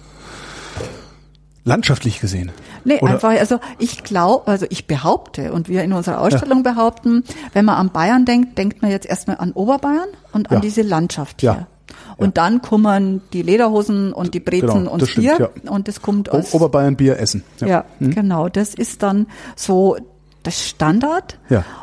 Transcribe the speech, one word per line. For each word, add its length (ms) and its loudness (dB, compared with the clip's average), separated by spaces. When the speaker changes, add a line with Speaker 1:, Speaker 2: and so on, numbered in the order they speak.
Speaker 1:
Landschaftlich 560 0
gesehen? 300 -4
Speaker 2:
Nee, 160 2
Speaker 1:
Oder 140 4
Speaker 2:
einfach, 160 2
also 280 2
ich 240 -4
glaub, 460 0
also 220 0
ich 160 -10
behaupte 640 -2
und 160 -4
wir 160 0
in 80 0
unserer 280 -2
Ausstellung 440 2
Speaker 1:
Ja. 80 0
Speaker 2:
behaupten, 520 0
wenn 140 4
man 100 4
an 140 2
Bayern 340 2
denkt, 320 2
denkt 240 -2
man 100 0
jetzt 160 -4
erstmal 300 -4
an 160 -4
Oberbayern 560 -2
und 180 -2
an 60 4
Speaker 1:
Ja. 40 4
Speaker 2:
diese 220 -2
Landschaft 600 -4
Speaker 1:
Ja. 120 4
Speaker 2:
hier. 120 -10
Und 220 0
Speaker 1:
Ja. 60 4
Speaker 2:
dann 180 2
kommen 580 2
die 80 -2
Lederhosen 720 2
und 180 -6
die 80 -4
Brezen 280 0
Speaker 1:
Genau, 240 2
Speaker 2:
und 100 0
Speaker 1:
das 80 0
Speaker 2:
das 120 -6
Bier 120 4
Speaker 1:
stimmt, 160 0
ja. 60 -10
Speaker 2:
und 180 -4
das 120 -10
kommt 320 -2
Speaker 1:
O-, 60 4
Speaker 2:
aus 160 -2
Speaker 1:
Oberbayern 420 2
Bier 220 4
essen. 260 -4
Ja. 60 -4
Speaker 2:
Ja, 180 2
Speaker 1:
Mhm. 160 0
Speaker 2:
genau. 340 0
Das 260 -2
ist 280 -6
dann 240 0
so 440 2
das 220 -6
Standard. 720 0
Speaker 1:
Ja. 140 2